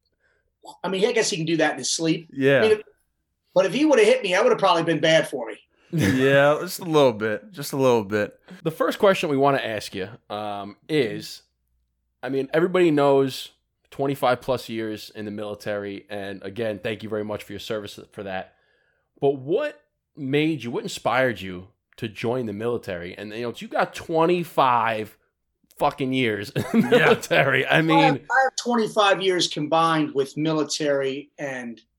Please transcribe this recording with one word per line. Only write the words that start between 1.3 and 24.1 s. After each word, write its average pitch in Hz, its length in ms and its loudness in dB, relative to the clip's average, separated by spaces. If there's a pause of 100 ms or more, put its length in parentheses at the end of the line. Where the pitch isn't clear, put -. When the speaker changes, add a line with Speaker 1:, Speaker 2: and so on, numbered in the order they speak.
Speaker 1:
he 202 60 -4
can 160 100 -4
do 165 100 0
that 151 160 2
in - 60 -10
his 127 120 -6
sleep. 165 420 -2
Speaker 2:
Yeah. 139 260 4
Speaker 1:
I 120 40 4
mean, 440 100 4
if, 427 80 2 (760)
but 185 120 4
if 170 80 -4
he 277 100 2
would've 247 200 6
hit 247 180 4
me, 185 100 -2
that 196 120 2
would've 240 140 4
probably 175 260 4
been 156 160 0
bad 160 280 4
for 120 200 -8
me. 107 80 -12 (340)
Speaker 2:
Yeah, 139 680 4
just 180 200 -8
a 185 40 -10
little 151 280 4
bit. 107 400 -6
Just 143 200 -10
a 151 40 -4
little 123 280 4
bit. 104 340 -2 (240)
Speaker 3:
The 160 80 -2
first 269 280 -2
question 190 300 4
we 143 80 0
wanna 139 220 4
ask 110 360 -6
you, 95 140 -6 (220)
um, 104 460 -10 (120)
is, 110 540 -4 (800)
I 123 60 -8
mean, 135 240 -4
everybody 175 380 2
knows 139 600 2 (400)
twenty-five 135 500 0
plus 123 280 -4
years 110 460 -8
in 107 100 -10
the 104 60 -8
military, 104 800 -8
and 101 320 -10
again, 101 400 -6
thank 110 200 -6
you 110 60 -12
very 107 160 -4
much 104 200 -8
for - 80 -16
your 98 80 -12
service 107 380 -10 (140)
for 104 120 -14
that. 92 300 -10 (680)
But 143 160 2
what 208 440 -4 (360)
made 147 460 -2
you, 120 80 -8
what 180 120 -6
inspired 123 580 -2
you 92 280 -12 (280)
to 117 120 -8
join 120 360 -4
the 107 80 -6
military? 101 640 -6
And, 104 160 -12
you 113 100 -8
know, 117 140 -8
you 220 120 -16
got 254 260 -4
twenty-five 135 1200 0 (640)